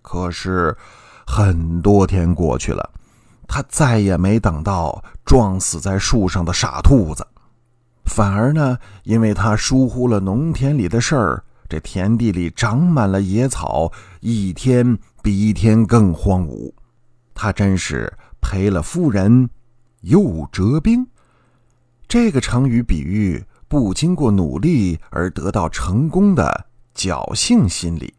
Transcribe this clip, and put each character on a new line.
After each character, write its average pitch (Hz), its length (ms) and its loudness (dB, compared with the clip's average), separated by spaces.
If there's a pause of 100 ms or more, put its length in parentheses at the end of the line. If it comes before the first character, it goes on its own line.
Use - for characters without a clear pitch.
可 87 300 -8
是 87 460 -2 (500)
很 85 560 0
多 101 240 6
天 87 280 0
过 76 240 -2
去 - 140 -6
了， 50 180 -6 (580)
他 139 200 -4
再 120 300 0
也 98 200 2
没 98 200 2
等 80 240 -2
到 85 400 -4 (220)
撞 101 340 4
死 85 220 -6
在 98 180 -2
树 98 300 2
上 87 160 -2
的 85 80 -4
傻 - 300 -4
兔 95 320 4
子， - 120 -12 (800)
反 104 260 0
而 110 220 0
呢， 139 240 0 (280)
因 110 160 2
为 110 120 2
他 104 240 0
疏 131 320 0
忽 123 180 -2
了 110 140 2
农 117 320 -2
田 139 240 -2
里 98 120 0
的 113 120 0
事 147 160 0
儿， 92 260 0 (260)
这 78 120 -6
田 101 380 -2
地 113 140 0
里 85 180 -4
长 113 320 -2
满 147 280 2
了 95 120 0
野 101 260 0
草， 80 420 -4 (300)
一 104 320 -4
天 123 460 0 (240)
比 104 260 0
一 104 60 0
天 110 320 4
更 104 260 4
荒 92 340 0
芜。 58 260 -12 (600)
他 110 180 -4
真 98 280 0
是 65 340 -6 (300)
赔 98 260 -2
了 90 140 0
夫 165 280 -2
人 110 380 4 (540)
又 110 500 0
折 110 260 0
兵。 240 280 0 (1000)
这 233 240 2
个 135 80 0
成 123 300 0
语 120 140 2
比 87 180 -2
喻 90 420 -2 (240)
不 113 280 0
经 170 200 0
过 139 160 0
努 82 280 0
力 104 400 0 (100)
而 87 220 -4
得 87 200 -6
到 95 160 -2
成 101 400 -2
功 190 280 2
的 92 320 0 (280)
侥 - 400 -6
幸 220 320 2
心 85 280 -4
理。 - 240 -10